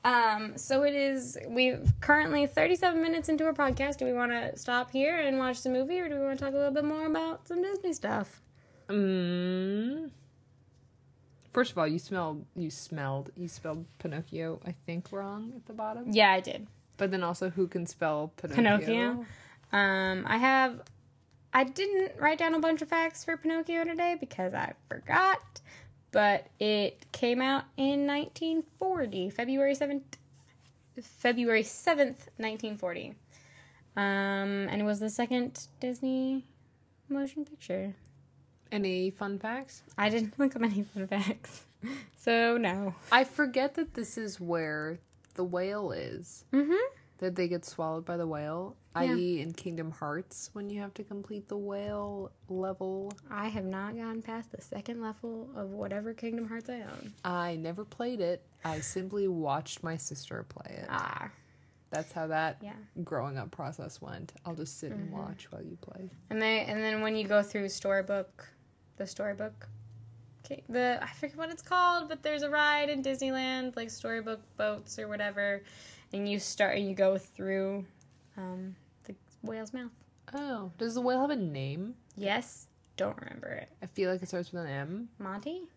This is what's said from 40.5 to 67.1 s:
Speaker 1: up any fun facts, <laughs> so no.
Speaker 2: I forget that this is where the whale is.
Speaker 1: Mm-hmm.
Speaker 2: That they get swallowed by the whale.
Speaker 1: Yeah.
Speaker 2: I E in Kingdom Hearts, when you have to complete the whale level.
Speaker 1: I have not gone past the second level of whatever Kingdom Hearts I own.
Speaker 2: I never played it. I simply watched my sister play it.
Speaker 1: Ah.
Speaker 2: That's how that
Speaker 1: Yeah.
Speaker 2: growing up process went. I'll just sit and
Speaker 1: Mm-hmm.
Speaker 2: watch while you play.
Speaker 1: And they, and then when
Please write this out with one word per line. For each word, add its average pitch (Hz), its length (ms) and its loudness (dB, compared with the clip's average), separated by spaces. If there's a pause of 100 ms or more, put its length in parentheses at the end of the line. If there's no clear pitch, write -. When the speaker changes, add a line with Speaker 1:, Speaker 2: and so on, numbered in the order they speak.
Speaker 1:
up 226 60 2
any 208 200 2
fun 196 240 -4
facts, - 580 -2 (260)
<laughs> 269 280 -12
so 233 400 4
no. 196 360 0 (160)
Speaker 2:
I 254 140 10
forget 269 500 2
that 330 200 -4
this 233 240 -4
is 214 220 -6
where 160 580 -2 (360)
the 185 100 0
whale 180 480 -2
is. - 600 -8
Speaker 1:
Mm-hmm. 285 200 4 (460)
Speaker 2:
That 185 180 -2
they 180 120 2
get 175 160 -2
swallowed 160 400 -4
by 175 120 -4
the 170 100 -2
whale. 160 500 -6 (180)
Speaker 1:
Yeah. 165 60 0
Speaker 2:
I 170 140 4
E 175 260 2
in 160 120 -4
Kingdom 165 380 -6
Hearts, 156 640 -8
when 202 160 -8
you 202 120 -6
have 202 140 -10
to - 100 -12
complete 202 440 -10
the 202 80 -6
whale 202 720 -6 (180)
level. 190 640 -4 (180)
Speaker 1:
I 208 180 -4
have 214 160 -4
not 196 320 -4
gone 226 260 -6
past 226 300 -8
the - 80 -14
second 233 400 -8
level 226 560 -8
of 202 140 -6
whatever 208 420 -6
Kingdom 233 360 -6
Hearts 226 200 -8
I 247 140 -8
own. - 300 -12 (120)
Speaker 2:
I 175 320 0
never 170 300 -6
played 240 340 -6
it. 175 220 0 (220)
I 160 160 -2
simply 190 480 -2
watched 156 540 -2
my 165 140 -4
sister - 520 -10
play - 280 -14
it. - 140 -10
Speaker 1:
Ah. - 400 -4 (600)
Speaker 2:
That's 156 220 -6
how 160 160 -4
that 160 340 0
Speaker 1:
Yeah. 208 100 -12 (320)
Speaker 2:
growing 139 340 -4
up 107 120 -6
process 147 500 -10
went. - 320 -12 (140)
I'll 170 80 -8
just - 240 -8
sit 151 140 -8
and 208 180 -8
Speaker 1:
Mm-hmm. 151 80 -10
Speaker 2:
watch - 340 -12
while - 100 -12
you 170 180 -12
play. 190 300 -14 (200)
Speaker 1:
And 220 100 -2
they, 220 200 4
and 214 220 -4
then 220 200 0
when 220 140 0